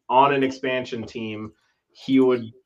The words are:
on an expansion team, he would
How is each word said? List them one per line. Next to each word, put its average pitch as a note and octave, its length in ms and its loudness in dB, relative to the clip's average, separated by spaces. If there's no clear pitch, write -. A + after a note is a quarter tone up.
on C#3 260 4
an C#3 80 0
expansion B2+ 640 -6
team, A2 480 -10
he - 260 0
would B2 320 2